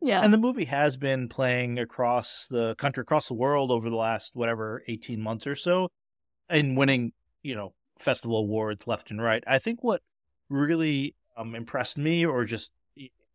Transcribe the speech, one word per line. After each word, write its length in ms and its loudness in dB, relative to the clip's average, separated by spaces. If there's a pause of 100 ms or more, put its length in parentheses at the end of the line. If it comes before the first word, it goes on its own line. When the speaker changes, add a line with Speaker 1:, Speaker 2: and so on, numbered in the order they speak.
Speaker 1:
Yeah. 180 4
Speaker 2:
And 120 8
the 60 8
movie 280 2
has 300 2
been 320 0
playing 500 0
across 720 -2
the 280 0
country, 260 -2
across 260 0
the 60 -6
world 360 2
over 200 0
the 60 -2
last, 380 -2
whatever, 540 -4
eighteen 320 -8
months 260 -6
or 100 -4
so, 320 0 (600)
and 280 2
winning, 360 2 (300)
you 120 -6
know, 200 -8 (240)
festival 400 0
awards 480 -2
left 240 -4
and 120 -8
right. 240 0
I 120 2
think 260 -4
what 180 0 (480)
really, 640 0 (220)
um, 200 -10
impressed 420 -6
me 280 2
or 180 0
just 280 -6 (260)
i-, 120 -20 (240)